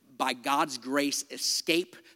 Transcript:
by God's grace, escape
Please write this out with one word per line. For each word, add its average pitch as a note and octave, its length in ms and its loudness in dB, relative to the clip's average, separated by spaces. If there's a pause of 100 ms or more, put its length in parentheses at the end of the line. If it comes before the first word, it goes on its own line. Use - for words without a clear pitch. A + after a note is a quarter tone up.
(180)
by C3 160 0
God's C#3 420 0
grace, C3+ 540 0
escape - 680 0 (200)